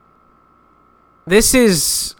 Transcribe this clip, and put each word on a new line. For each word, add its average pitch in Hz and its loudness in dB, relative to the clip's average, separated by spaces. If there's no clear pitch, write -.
this 208 2
is, 208 -2